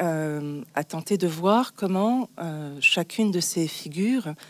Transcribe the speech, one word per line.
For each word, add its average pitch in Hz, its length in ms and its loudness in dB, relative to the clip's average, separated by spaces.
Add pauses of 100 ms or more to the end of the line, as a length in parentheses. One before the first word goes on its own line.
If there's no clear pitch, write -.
euh, 151 580 -2 (140)
à 147 100 -2
tenter 165 320 -2
de 180 100 2
voir 190 460 2
comment, 208 560 0 (100)
euh, 151 440 -6
chacune 202 480 2
de 180 100 0
ces 170 260 0
figures, 170 680 -2 (160)